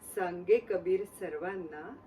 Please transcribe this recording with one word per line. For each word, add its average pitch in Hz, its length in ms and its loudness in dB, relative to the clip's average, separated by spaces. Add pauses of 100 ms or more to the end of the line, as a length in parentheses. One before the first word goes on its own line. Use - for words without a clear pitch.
(160)
सांगे 180 440 4 (100)
कबीर 185 340 2
सर्वांना 175 920 -8 (120)